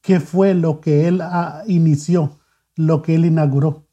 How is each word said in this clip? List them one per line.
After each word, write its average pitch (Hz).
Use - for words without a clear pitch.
¿Qué 190
fue 190
lo 165
que 151
él, 180
ah, 165
inició, 165
lo 160
que 165
él 165
inauguró? 151